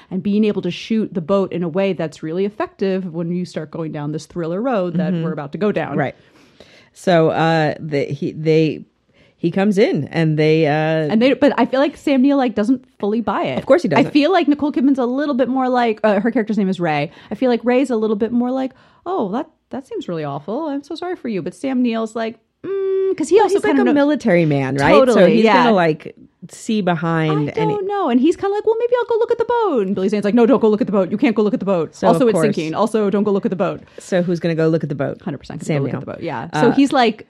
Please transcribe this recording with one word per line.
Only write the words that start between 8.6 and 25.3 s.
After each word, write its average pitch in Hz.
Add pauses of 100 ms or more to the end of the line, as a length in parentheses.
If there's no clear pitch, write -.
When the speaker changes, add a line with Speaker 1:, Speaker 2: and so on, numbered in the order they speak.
Speaker 2:
he 170
comes 196
in 220
and 156
they, 156
uh, 156
Speaker 1:
And 220
they, 254
but 247
I 233
feel 254
like 294
Sam 269
Neill, 277
like, 247
doesn't 214 (120)
fully 214
buy 226
it. 131
Speaker 2:
Of -
course 302
he 220
doesn't. 175
Speaker 1:
I -
feel 294
like 339
Nicole 294
Kidman's 277
a 254
little 269
bit 240
more 262
like, 240
uh, 208
her 226
character's 214
name 190
is 180
Ray. 156 (200)
I 220
feel 247
like 233
Ray's 254
a 240
little 220
bit 220
more 240
like, 262 (320)
"Oh, 339
that, 262 (180)
that 254
seems 403
really 160
awful. 190
I'm 285
so 330
sorry 349
for -
you." 196
But 185
Sam 262
Neill's 226
like, 226 (260)
mm, 381
'cause 302
he 349
Speaker 2:
But 453
Speaker 1:
also 392
Speaker 2:
he's, -
like, -
Speaker 1:
kinda 262
Speaker 2:
a -
Speaker 1:
kno- 302
Speaker 2:
military 277
man, 139
right? 143
So 269
Speaker 1:
Totally, 214